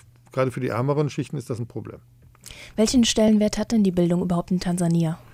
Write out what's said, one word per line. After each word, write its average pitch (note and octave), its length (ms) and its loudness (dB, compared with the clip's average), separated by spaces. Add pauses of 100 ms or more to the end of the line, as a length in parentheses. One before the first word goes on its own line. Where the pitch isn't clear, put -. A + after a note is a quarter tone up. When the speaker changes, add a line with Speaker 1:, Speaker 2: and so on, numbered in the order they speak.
(300)
Speaker 1:
gerade C3 200 0
für C3 100 -8
die B2+ 80 -4
ärmeren C#3 400 -2
Schichten C#3+ 300 -8
ist A#2+ 100 -12
das A2+ 100 -6
ein A#2 100 -8
Problem. - 320 -12 (760)
Speaker 2:
Welchen A3+ 300 4
Stellenwert G#3+ 500 2
hat G#3+ 160 -4
denn A3+ 100 4
die F#3+ 100 4
Bildung F3 280 2
überhaupt F3 300 -2
in F3+ 100 0
Tansania? E3+ 580 0 (160)